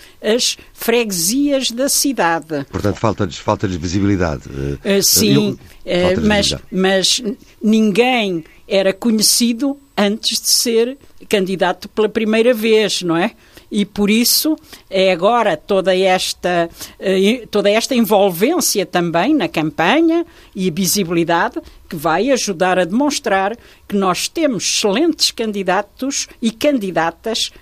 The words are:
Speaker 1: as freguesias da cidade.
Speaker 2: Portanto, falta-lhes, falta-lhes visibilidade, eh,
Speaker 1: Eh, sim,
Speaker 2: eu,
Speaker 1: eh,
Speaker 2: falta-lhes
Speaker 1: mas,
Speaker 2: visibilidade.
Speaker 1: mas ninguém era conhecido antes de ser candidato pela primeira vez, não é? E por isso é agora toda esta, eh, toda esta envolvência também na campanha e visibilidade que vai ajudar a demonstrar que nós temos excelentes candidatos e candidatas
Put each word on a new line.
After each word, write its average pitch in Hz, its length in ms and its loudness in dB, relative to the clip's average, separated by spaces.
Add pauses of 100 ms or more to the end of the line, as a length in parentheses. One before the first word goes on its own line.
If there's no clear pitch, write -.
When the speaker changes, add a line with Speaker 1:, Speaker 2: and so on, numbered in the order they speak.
(200)
Speaker 1:
as 226 380 -2 (160)
freguesias 240 960 0
da 247 180 -2
cidade. 170 840 -2
Speaker 2:
Portanto, - 240 -2
falta-lhes, 101 420 -2
falta-lhes 101 380 -2
visibilidade, 87 680 0 (400)
eh, 202 140 0
Speaker 1:
Eh, 196 60 0
sim, 202 300 2
Speaker 2:
eu, - 260 2 (260)
Speaker 1:
eh, 175 160 0
Speaker 2:
falta-lhes 190 260 0
Speaker 1:
mas, 202 220 2
Speaker 2:
visibilidade. - 220 -8
Speaker 1:
mas 190 520 0 (380)
ninguém 214 840 2 (240)
era 190 260 0
conhecido 233 840 0 (180)
antes 208 460 -2
de - 80 -4
ser 233 480 0 (320)
candidato 190 600 0
pela 214 200 0
primeira 226 420 2
vez, 220 520 2
não 165 120 0
é? 180 180 0 (360)
E 208 160 0
por 202 240 0
isso 240 480 2 (320)
é 190 240 2
agora 208 420 2
toda 185 400 0
esta, 185 720 0 (300)
eh, 202 500 0
toda 202 200 2
esta 226 260 0
envolvência 208 880 2
também 175 480 0
na 220 140 2
campanha 240 800 0 (280)
e 185 160 -2
visibilidade 175 920 0 (260)
que - 80 -10
vai 165 360 0
ajudar 185 480 0
a 180 60 2
demonstrar 208 680 -2 (320)
que - 80 -4
nós 196 320 0
temos 277 360 -2
excelentes 247 680 0
candidatos 208 960 -4 (140)
e 226 100 -2
candidatas 202 1000 -2 (100)